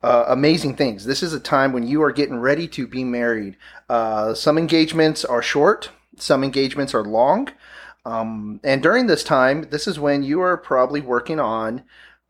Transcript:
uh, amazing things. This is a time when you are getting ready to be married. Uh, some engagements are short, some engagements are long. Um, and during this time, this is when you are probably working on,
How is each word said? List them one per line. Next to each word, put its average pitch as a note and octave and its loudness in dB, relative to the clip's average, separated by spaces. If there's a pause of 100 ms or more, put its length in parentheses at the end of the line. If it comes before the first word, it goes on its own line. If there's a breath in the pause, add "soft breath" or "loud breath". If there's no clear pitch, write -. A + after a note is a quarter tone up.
uh, A#2+ 4
amazing C#3 2
things. A2 -2
This C3+ -2
is E3+ -4
a C#3+ -6
time C3+ 2
when A#2+ -2
you D3 0
are C#3+ 2
getting C#3 -2
ready D3 -2
to C3+ -8
be B2+ -8
married. A#2 -4 (320 loud breath)
Uh, A2 0
some D#3 2
engagements D#3+ 2
are A#2+ 0
short, D3 0 (300)
some C3+ 0
engagements C3+ -2
are A2+ 0
long. C3 2 (560 loud breath)
Um, A2 -6
and C3+ 0
during A#3 4
this E3 2
time, C#3 2
this D3 -4
is D#3 -4
when C#3+ 0
you D3+ 0
are F3+ 0
probably C3+ 0
working B2+ -2
on, A2+ -2 (440 soft breath)